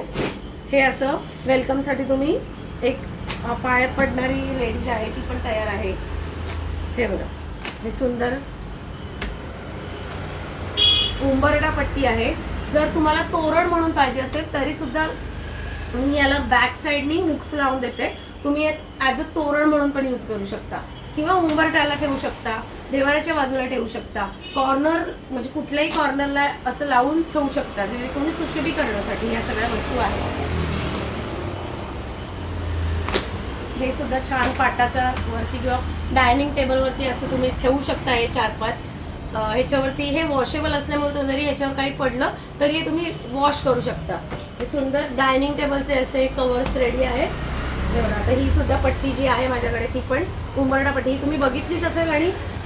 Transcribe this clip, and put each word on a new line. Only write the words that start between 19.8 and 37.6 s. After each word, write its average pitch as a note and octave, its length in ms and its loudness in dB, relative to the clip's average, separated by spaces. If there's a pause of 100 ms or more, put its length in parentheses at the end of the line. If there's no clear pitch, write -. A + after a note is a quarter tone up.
पण C4+ 160 0
यूज B3 200 -2
करू G3+ 200 -4
शकता G3 320 -8 (380)
किंवा D#4 180 2
उंबरठ्याला D#4+ 600 4
ठेवू C#4+ 280 0
शकता, A3+ 400 -4 (300)
देवाऱ्याच्या D4 420 2
बाजूला C4 320 0
ठेवू B3 220 -2
शकता, - 420 -6 (260)
कॉर्नर C#4 440 4 (320)
म्हणजे B3+ 180 -4
कुठल्याही D4 400 0
कॉर्नरला C#4+ 600 2 (160)
असं B3+ 200 -2
लावून C#4 360 4
ठेवू D4 340 0
शकता, G#3 300 -2
जेणेकरून C4 460 -2
सुशोभीकरणासाठी C4 960 -2
ह्या A3+ 140 0
सगळ्या A3 280 -2
वस्तू A#3 300 -2
आहेत. G3+ 480 -2 (3250)
हे C4 140 0
सुद्धा B3+ 280 0 (100)
छान C4 220 2
पाटाच्या B3+ 600 2 (140)
वरती A#3 300 -2
किंवा B3+ 200 0 (360)
डायनिंग C4 420 4
टेबलवरती C4 520 2
असं B3+ 240 -2
तुम्ही B3+ 180 2 (120)